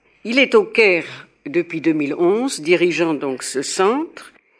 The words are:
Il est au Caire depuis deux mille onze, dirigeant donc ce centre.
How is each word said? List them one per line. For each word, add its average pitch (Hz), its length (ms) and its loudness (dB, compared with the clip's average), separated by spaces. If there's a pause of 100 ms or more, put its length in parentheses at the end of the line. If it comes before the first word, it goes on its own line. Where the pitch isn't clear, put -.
(240)
Il 233 140 -2
est - 160 2
au 214 120 6
Caire 185 640 0 (200)
depuis 165 340 -4
deux 165 120 2
mille 147 200 -2
onze, 202 480 0
dirigeant 165 540 0
donc 131 260 -6
ce 135 220 -6
centre. 240 680 -2 (280)